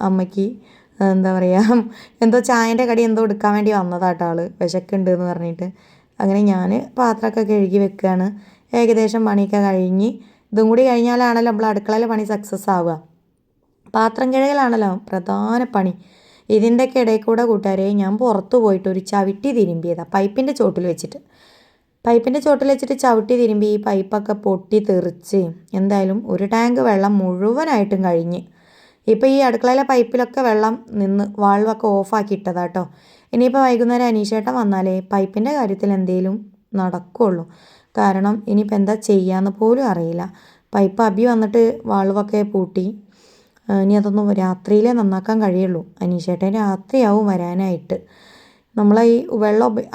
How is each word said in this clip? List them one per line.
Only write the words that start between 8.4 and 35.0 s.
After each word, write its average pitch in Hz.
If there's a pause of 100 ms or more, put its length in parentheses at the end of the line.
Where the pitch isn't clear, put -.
ഏകദേശം 220
പണിയൊക്കെ 202
കഴിഞ്ഞ് 190 (420)
ഇതും 220
കൂടി 233
കഴിഞ്ഞാലാണല്ലോ 240
നമ്മൾ 220
അടുക്കളയിലെ 214
പണി 214
സക്സസ് 202
ആവുക. 170 (1000)
പാത്രം 226
കഴുകലാണല്ലോ 262 (180)
പ്രധാന 202 (140)
പണി. 190 (560)
ഇതിൻ്റെയൊക്കെ 233
ഇടയിൽ 220
കൂടെ 226
കൂട്ടുകാരെ 190 (140)
ഞാൻ 190
പുറത്ത് 214
പോയിട്ട് 190
ഒരു 185 (100)
ചവിട്ടി 202
തിരുമ്പിയതാണ് 170
പൈപ്പിൻ്റെ 208
ചോട്ടിൽ 190
വെച്ചിട്ട്. 170 (880)
പൈപ്പിൻ്റെ 233
ചോട്ടിൽ 277
വെച്ചിട്ട് 269
ചവിട്ടി 226
തിരുമ്പി 214
ഈ -
പൈപ്പൊക്കെ 208 (100)
പൊട്ടി 196 (100)
തെറിച്ച് 180 (380)
എന്തായാലും 196 (140)
ഒരു 185
ടാങ്ക് 240
വെള്ളം 202 (100)
മുഴുവനായിട്ടും 202
കഴിഞ്ഞ്. 170 (680)
ഇപ്പോൾ 220
ഈ - (120)
അടുക്കളയിലെ 254
പൈപ്പിലൊക്കെ 247
വെള്ളം 220 (260)
നിന്ന് 196 (180)
വാൾവൊക്കെ 214 (100)
ഓഫാക്കി 202
ഇട്ടതാട്ടോ. 180 (480)
ഇനിയിപ്പോൾ 254
വൈകുന്നേരം 240
അനീഷേട്ടൻ 220
വന്നാലേ 190 (160)